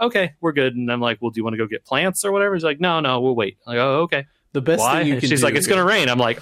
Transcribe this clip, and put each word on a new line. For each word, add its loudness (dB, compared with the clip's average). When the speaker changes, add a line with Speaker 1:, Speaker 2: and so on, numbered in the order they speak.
Speaker 1:
"Okay, -2
we're -2
good." 0
And -2
I'm -2
like, -2
"Well, -2
do -10
you -2
wanna -4
go -2
get -8
plants -2
or -2
whatever?" 0
She's -6
like, -2
"No, 0
no, 0
we'll 2
wait." -2
I'm -6
like, 2
"Oh, 2
okay." -4
Speaker 2:
The -2
best 2
Speaker 1:
"Why?" 2
Speaker 2:
thing 0
you 2
Speaker 1:
And -2
Speaker 2:
can 2
Speaker 1:
she's 2
Speaker 2:
do 2
Speaker 1:
like, 2
"It's 0
gonna 4
rain." 2
I'm 0
like, 2